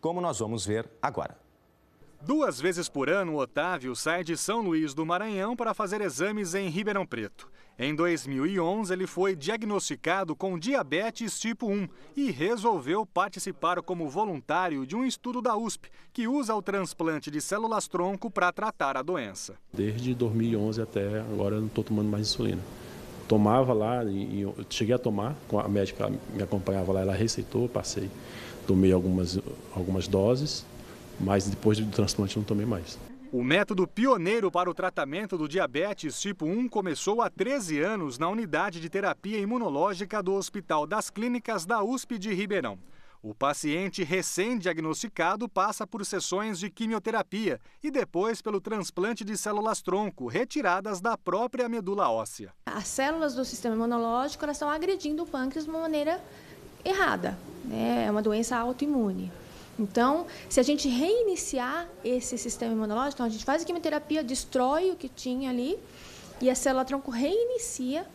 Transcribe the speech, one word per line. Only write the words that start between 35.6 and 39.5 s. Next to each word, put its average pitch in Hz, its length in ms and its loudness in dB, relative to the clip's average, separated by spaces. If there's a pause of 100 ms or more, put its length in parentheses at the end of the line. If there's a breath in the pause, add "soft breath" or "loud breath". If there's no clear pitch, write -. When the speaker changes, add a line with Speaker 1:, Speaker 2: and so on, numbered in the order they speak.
Speaker 2:
tipo 196 260 -4
um 226 220 0
começou 202 540 0
há 202 80 2
treze 190 480 0
anos 160 400 0
na 160 100 0
unidade 185 520 0
de 165 100 -8
terapia 196 480 0
imunológica 202 840 0